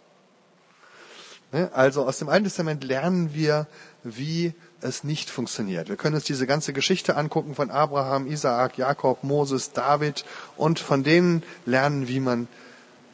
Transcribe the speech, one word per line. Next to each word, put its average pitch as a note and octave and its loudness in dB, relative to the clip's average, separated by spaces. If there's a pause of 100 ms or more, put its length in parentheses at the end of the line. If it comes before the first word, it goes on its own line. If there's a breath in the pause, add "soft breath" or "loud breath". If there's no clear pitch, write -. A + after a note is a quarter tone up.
(1500 loud breath)
Ne? E3+ -2
Also C3+ 4
aus C3 -2
dem D3+ -6
Alten G3 4
Testament D#3 -4
lernen D3+ 0
wir, D3+ 0 (360 loud breath)
wie D#3 -4 (300 loud breath)
es - -6
nicht C#3+ -6
funktioniert. F#2+ -6
Wir G2+ -4
können D#3 -2
uns D3+ -2
diese C3 -2
ganze C#3+ 0
Geschichte - 0
angucken D3 -2
von C3 -2
Abraham, C#3 0
Isaak, B2+ 0
Jakob, C3 0
Moses, C#3 0
David D3 0 (320 loud breath)
und D#3+ 2
von C#3 2
denen E3+ 6 (240 loud breath)
lernen, C3+ 2
wie C3 0
man B2 0 (680 loud breath)